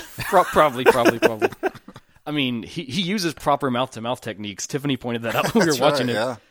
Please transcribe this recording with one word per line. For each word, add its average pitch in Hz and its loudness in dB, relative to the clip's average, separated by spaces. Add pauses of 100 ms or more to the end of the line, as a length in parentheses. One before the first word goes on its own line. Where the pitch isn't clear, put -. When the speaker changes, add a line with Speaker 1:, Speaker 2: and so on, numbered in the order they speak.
Speaker 1:
<laughs> - -16
Speaker 2:
Pro-, 185 4
probably, 135 2
probably, 120 4
probably. - 0 (760)
I 151 -6
mean, 127 -2
he, 156 -10
he 135 -4
uses 175 -2
proper 143 0
mouth-to-mouth 120 -4
techniques. 104 -10
Tiffany 139 -2
pointed 117 -6
that 113 -2
out - 0
when 208 4
we 165 4
were - 2
Speaker 1:
That's 123 -2
right, 147 4
Speaker 2:
watching 127 0
it. - 0
Speaker 1:
yeah, 113 -2 (140)